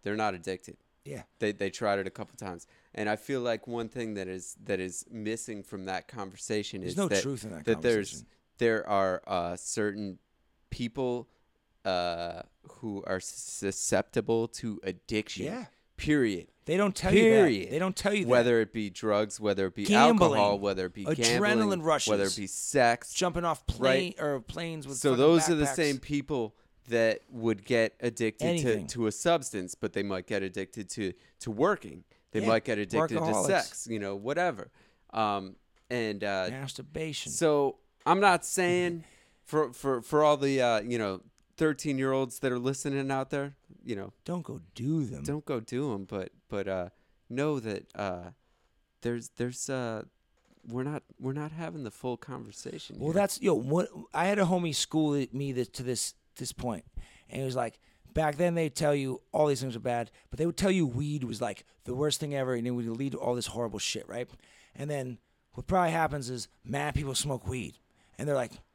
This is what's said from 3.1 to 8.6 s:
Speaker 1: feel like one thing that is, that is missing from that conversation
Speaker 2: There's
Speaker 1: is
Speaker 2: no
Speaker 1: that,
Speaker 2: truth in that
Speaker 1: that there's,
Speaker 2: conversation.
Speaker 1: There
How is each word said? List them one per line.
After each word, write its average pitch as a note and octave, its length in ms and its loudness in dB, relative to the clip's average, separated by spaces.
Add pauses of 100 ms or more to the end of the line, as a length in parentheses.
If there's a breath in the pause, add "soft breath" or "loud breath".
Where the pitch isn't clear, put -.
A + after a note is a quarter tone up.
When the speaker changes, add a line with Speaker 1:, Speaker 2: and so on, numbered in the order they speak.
Speaker 1:
feel C3 240 -4
like A#2 260 -2
one A#2 220 -6
thing A2 280 -6
that F#2+ 120 -6
is, F#2 380 -10
that F#2+ 160 0
is F#2 280 -6
missing G#2+ 540 -6
from F#2+ 220 -10
that F#2 240 -6
conversation G2+ 720 -6
Speaker 2:
There's F2+ 120 -4
Speaker 1:
is - 40 -2
Speaker 2:
no G3 100 2
Speaker 1:
that, G2 160 2
Speaker 2:
truth B2 220 -4
in G#2+ 60 -10
that D#2 120 -12
Speaker 1:
that A2 180 2
there's, G#2+ 300 2
Speaker 2:
conversation. - 160 -14 (300 soft breath)
Speaker 1:
There A2+ 300 2